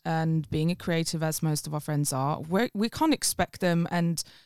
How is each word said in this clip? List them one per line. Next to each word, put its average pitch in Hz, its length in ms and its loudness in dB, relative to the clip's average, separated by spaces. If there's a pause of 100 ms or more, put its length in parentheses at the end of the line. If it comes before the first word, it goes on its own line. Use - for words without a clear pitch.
and 160 460 0
being 160 200 0
a 180 60 0
creative, 165 460 -2
as 156 200 -2
most 151 240 0
of 151 80 -6
our 147 60 -2
friends 147 320 0
are, 135 280 0
we're, 190 320 0
we 214 160 0
can't 311 240 2
expect - 480 -2
them 170 300 2
and 170 320 0 (240)